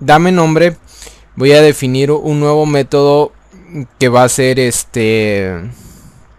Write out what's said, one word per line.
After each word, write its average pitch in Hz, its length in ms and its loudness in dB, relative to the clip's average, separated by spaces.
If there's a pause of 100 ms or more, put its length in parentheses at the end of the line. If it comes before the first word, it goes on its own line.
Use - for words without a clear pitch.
dame 156 300 2
nombre, 165 460 0 (580)
voy 135 160 2
a 147 100 6
definir 139 480 0
un 151 300 -2
nuevo 151 260 0
método 143 680 0 (680)
que 127 80 2
va 123 160 4
a 123 60 2
ser 127 280 -2
este... 107 1120 -4 (680)